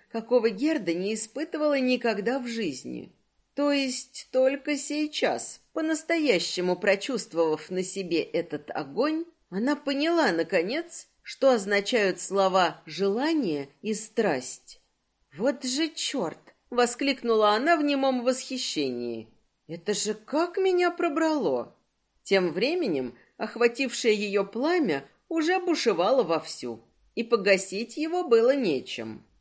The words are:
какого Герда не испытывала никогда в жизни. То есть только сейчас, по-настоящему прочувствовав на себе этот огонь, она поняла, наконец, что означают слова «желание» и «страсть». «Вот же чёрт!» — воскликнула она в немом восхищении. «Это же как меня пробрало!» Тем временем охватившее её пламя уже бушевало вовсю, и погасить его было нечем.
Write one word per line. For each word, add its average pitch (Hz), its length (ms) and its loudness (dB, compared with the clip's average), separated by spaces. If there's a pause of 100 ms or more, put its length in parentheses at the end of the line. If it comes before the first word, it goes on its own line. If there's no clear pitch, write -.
(100)
какого 226 400 2
Герда 220 440 0
не 196 200 -2
испытывала 294 640 -2
никогда 247 640 0
в 247 80 -8
жизни. 135 640 -8 (420)
То 285 160 2
есть 269 640 -4
только 269 440 2
сейчас, 285 840 -4 (120)
по-настоящему 294 1040 0
прочувствовав 180 920 0
на 185 120 -2
себе 175 380 -2
этот 160 500 -4
огонь, 302 540 -2 (240)
она 240 280 0
поняла, 294 560 0
наконец, 180 720 -2 (160)
что - 300 4
означают 202 680 2
слова 185 680 2
«желание» 196 840 -2 (140)
и 214 120 -2
«страсть». - 840 -4 (560)
«Вот 233 260 -2
же 269 260 -2
чёрт!» — - 680 -6 (160)
воскликнула 233 800 2
она 277 260 4
в 294 80 2
немом 269 400 2
восхищении. 127 1040 -2 (400)
«Это 170 260 -6
же 214 200 -4
как 330 420 -4
меня 359 340 2
пробрало!» 302 840 0 (480)
Тем 185 280 2
временем 185 640 -2 (220)
охватившее 233 760 0
её 202 300 0
пламя 233 600 0 (240)
уже 330 300 0
бушевало 247 640 2
вовсю, 156 580 -4 (340)
и 233 80 -2
погасить 202 760 0
его 330 280 -2
было 240 300 6
нечем. 135 720 -4 (160)